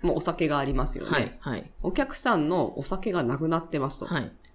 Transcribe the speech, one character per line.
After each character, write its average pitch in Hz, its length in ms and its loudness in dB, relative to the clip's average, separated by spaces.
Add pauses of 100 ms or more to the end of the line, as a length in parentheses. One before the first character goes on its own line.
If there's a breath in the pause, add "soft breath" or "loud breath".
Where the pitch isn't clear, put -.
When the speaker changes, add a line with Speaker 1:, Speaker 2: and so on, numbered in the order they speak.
Speaker 1:
も 175 120 4
う - 40 0
お - 20 0
酒 165 260 2
が 147 120 2
あ 135 60 2
り 135 100 0
ま 127 120 2
す - 120 -4
よ - 80 -8
ね。 - 40 -4
Speaker 2:
は 143 100 4
い - 200 -2
は 120 160 -4
い。 - 140 -10 (120)
Speaker 1:
お 185 80 -2
客 269 260 0
さ 233 200 2
ん 151 120 2
の 165 300 0
お 139 60 -4
酒 - 280 -2
が 170 120 2
な 123 140 0
く 160 100 0
な 165 120 4
っ 165 80 -8
て 156 120 -2
ま 135 100 0
す - 100 -6
と。 - 60 -8
Speaker 2:
は 170 140 0
い。 - 100 -4 (240)